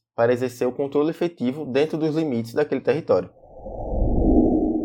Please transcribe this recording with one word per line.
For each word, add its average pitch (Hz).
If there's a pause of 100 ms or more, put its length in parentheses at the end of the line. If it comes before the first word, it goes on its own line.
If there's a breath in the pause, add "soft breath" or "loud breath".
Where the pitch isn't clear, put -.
(140)
para 117
exercer 123
o 127
controle 143
efetivo 156
dentro 147
dos 151
limites 120
daquele 147
território. 123 (1500)